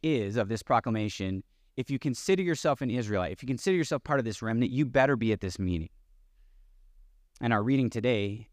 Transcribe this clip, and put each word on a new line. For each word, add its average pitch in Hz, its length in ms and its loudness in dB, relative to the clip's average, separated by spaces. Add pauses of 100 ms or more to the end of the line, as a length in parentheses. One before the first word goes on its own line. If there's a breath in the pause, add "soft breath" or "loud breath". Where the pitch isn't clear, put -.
is 113 340 0
of 104 120 0
this 110 140 -4
proclamation, 107 840 -2 (320)
if 131 140 -4
you 139 80 -2
consider 185 440 0
yourself 160 400 0
an 127 80 -2
Israelite, 104 420 -2
if - 100 -14
you 120 40 -12
consider 135 300 0
yourself 151 280 -2
part 147 140 0
of 120 80 0
this 107 160 -6
remnant, 117 280 0
you 131 140 0
better 135 320 4
be 110 160 2
at 101 80 0
this 90 180 -6
meeting. 87 300 -2 (1500)
And 120 120 0
our 104 100 2
reading 127 260 2
today 110 640 -2